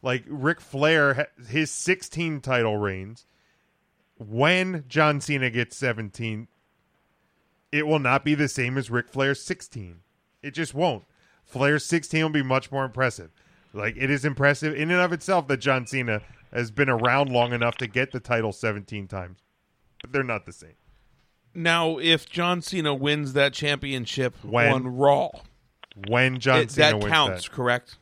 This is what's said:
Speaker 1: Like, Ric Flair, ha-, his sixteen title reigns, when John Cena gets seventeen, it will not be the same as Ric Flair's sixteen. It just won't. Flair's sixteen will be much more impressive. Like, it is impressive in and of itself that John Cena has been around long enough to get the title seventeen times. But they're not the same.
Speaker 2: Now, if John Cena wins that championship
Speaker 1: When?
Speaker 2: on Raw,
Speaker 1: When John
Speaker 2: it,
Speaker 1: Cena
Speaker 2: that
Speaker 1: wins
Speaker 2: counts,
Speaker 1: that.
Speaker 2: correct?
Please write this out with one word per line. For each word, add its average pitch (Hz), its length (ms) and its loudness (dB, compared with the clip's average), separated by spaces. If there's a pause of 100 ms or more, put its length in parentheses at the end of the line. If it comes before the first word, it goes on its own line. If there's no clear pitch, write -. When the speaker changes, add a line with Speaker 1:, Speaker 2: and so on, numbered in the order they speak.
Speaker 1:
Like, 123 260 -4
Ric 147 340 -2
Flair, 147 540 2
ha-, 123 340 -6
his 147 220 0
sixteen 165 720 -4
title 117 380 0
reigns, 101 480 -6 (920)
when 156 720 0
John 151 320 2
Cena 131 300 -2
gets 117 260 -4
seventeen, 113 720 -6 (1200)
it 151 160 0
will 151 120 2
not 135 260 2
be 151 100 4
the 147 140 2
same 127 300 -2
as 120 120 -6
Ric 120 180 -2
Flair's 135 340 -2
sixteen. 98 540 -10 (460)
It 143 100 -12
just 151 220 -6
won't. 165 300 -2 (400)
Flair's 143 400 0
sixteen 160 380 0
will 156 80 0
be 151 120 2
much 131 300 -2
more 135 120 -2
impressive. 117 460 -4 (420)
Like, 107 240 -4
it 135 140 0
is 139 140 0
impressive 143 500 2
in 151 160 -2
and 180 100 4
of 180 120 2
itself 175 360 0
that 139 100 0
John 127 280 0
Cena 120 360 -4 (300)
has 117 180 -4
been 135 180 2
around 127 420 2
long 120 220 2
enough 117 240 0
to 127 100 -6
get 127 260 -2
the 127 80 -6
title 113 320 -2
seventeen 104 560 -6
times. 92 320 -12 (600)
But 123 120 -18
they're 139 100 0
not 117 240 -4
the 87 60 -16
same. 78 220 -20 (800)
Speaker 2:
Now, 165 440 0
if 165 320 2
John 175 320 -2
Cena 156 320 -2
wins 143 380 -2
that 139 200 4
championship 135 920 -4
Speaker 1:
When? 117 280 4
Speaker 2:
on 127 240 -2
Raw, 139 340 4 (760)
Speaker 1:
When 127 320 2
John 127 220 4
Speaker 2:
it, 117 100 0
Speaker 1:
Cena 151 220 6
Speaker 2:
that - 80 0
Speaker 1:
wins 104 120 0
Speaker 2:
counts, 117 360 0
Speaker 1:
that. - 40 -14
Speaker 2:
correct? 123 500 -2